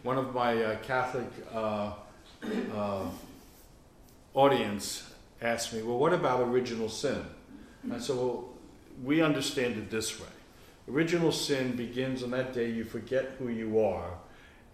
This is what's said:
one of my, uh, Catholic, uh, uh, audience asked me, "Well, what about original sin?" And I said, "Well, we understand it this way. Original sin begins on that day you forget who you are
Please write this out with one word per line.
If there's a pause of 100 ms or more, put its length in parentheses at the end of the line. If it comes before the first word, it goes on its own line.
one
of
my,
uh,
Catholic, (240)
uh, (800)
uh, (1300)
audience (300)
asked
me,
"Well,
what
about
original
sin?" (600)
And
I
said,
"Well, (560)
we
understand
it
this
way. (600)
Original
sin
begins
on
that
day
you
forget
who
you
are (560)